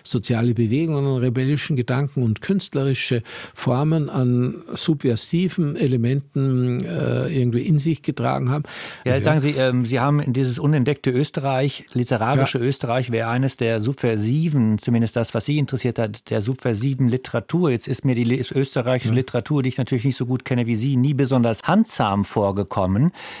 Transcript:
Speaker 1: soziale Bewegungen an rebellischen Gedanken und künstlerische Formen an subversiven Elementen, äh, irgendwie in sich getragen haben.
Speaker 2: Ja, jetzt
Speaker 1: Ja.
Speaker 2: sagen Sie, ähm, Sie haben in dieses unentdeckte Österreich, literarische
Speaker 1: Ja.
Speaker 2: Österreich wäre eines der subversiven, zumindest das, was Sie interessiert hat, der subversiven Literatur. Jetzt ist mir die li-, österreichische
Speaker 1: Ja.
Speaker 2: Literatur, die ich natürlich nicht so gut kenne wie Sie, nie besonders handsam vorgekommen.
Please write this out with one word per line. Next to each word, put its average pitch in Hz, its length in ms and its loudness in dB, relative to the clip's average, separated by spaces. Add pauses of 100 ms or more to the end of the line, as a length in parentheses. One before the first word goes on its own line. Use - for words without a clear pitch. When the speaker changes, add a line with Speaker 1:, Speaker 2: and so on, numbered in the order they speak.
Speaker 1:
soziale 120 500 0
Bewegungen 139 520 0
an 135 120 0
rebellischen 131 580 0
Gedanken 131 480 -2
und 110 180 0
künstlerische 135 840 -2 (320)
Formen 147 520 2
an 123 540 0 (120)
subversiven 156 1000 0
Elementen, 127 1120 0
äh, 127 420 -2
irgendwie 123 360 0
in 156 160 2
sich 147 240 -2
getragen 131 460 -2
haben. 147 140 -2 (400)
Speaker 2:
Ja, 127 100 2
jetzt 135 120 2
Speaker 1:
Ja. 151 60 4
Speaker 2:
sagen 156 80 4
Sie, 143 180 2
ähm, 127 280 2
Sie 120 140 0
haben 143 200 2
in 143 120 -2
dieses 127 280 0
unentdeckte 143 500 2
Österreich, 135 800 -2
literarische 127 680 0
Speaker 1:
Ja. 120 60 0
Speaker 2:
Österreich 123 460 -2
wäre 113 180 -2
eines 127 280 0
der 113 240 0
subversiven, 120 960 2
zumindest 117 380 0
das, 117 180 -2
was 113 120 -2
Sie 147 120 0
interessiert 131 400 -2
hat, 107 320 -4
der 110 120 0
subversiven 127 680 0
Literatur. 127 640 0
Jetzt 120 160 -2
ist - 180 -4
mir 127 100 4
die 120 80 2
li-, 123 300 0
österreichische 127 560 0
Speaker 1:
Ja. 113 60 2
Speaker 2:
Literatur, 131 480 0
die 127 60 0
ich - 80 -6
natürlich 123 280 -2
nicht 135 120 0
so 127 100 -4
gut 123 180 -4
kenne 120 220 0
wie 117 80 0
Sie, 127 220 0
nie 135 180 2
besonders 123 480 2
handsam 117 600 2
vorgekommen. 98 880 2 (300)